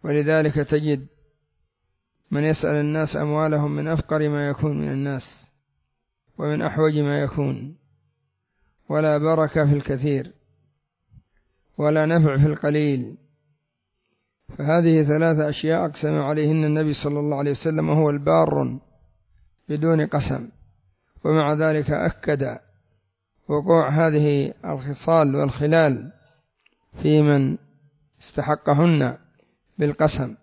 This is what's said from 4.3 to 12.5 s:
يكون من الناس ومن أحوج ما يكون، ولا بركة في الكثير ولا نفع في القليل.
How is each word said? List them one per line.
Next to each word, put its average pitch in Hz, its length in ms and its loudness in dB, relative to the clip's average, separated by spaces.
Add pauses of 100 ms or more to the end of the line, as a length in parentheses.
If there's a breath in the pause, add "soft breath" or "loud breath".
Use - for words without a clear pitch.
يكون 147 320 -4
من 147 100 -4
الناس 135 580 -8 (880)
ومن 151 240 -4
أحوج 156 360 0
ما 143 240 0
يكون، 135 540 -6 (1120)
ولا 151 280 0
بركة 156 480 2
في 143 80 4
الكثير 139 600 -2 (1400)
ولا 156 280 2
نفع 156 320 4
في 143 80 6
القليل. 147 720 -2 (1400)